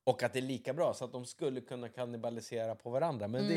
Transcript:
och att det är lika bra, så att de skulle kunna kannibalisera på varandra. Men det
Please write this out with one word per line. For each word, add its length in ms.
och 200
att 100
det 60
är 40
lika 300
bra, 200
så 120
att 60
de 140
skulle 360
kunna 280
kannibalisera 840
på 140
varandra. 380
Men 200
det 100